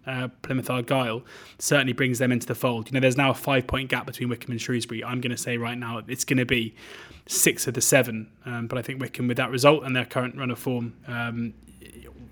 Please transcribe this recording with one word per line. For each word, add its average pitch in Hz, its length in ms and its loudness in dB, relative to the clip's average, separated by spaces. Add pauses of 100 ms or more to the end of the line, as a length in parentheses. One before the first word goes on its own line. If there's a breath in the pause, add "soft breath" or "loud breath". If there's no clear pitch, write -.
uh, 127 200 -4 (160)
Plymouth 127 260 -2
Argyle, 127 560 0 (360 loud breath)
certainly 135 320 4
brings 127 260 2
them 127 140 4
into 120 160 0
the 123 80 -2
fold. 117 320 0
You 131 60 -8
know, 131 60 4
there's 127 160 6
now 135 140 4
a 120 40 4
five-point 131 560 0
gap 123 160 -2
between 120 220 -6
Wycombe 123 220 -6
and 117 100 -4
Shrewsbury. 117 440 -4
I'm 127 160 -4
gonna 123 160 -8
say 123 200 -4
right 120 220 -4
now 117 300 -8
it's 127 160 -4
gonna 127 200 2
be 120 300 0 (520 loud breath)
six - 420 2
of 123 60 -4
the 127 60 0
seven. 117 480 4 (160)
Um, 120 220 -6
but 123 100 -4
I 123 60 -4
think 135 180 -8
Wycombe, 127 280 -2
with 120 80 2
that 127 140 0
result 135 340 8
and 131 100 -2
their 127 100 2
current 123 320 -4
run 131 140 -4
of 117 80 -4
form, 120 380 -4 (100)
um, 117 480 -4 (760)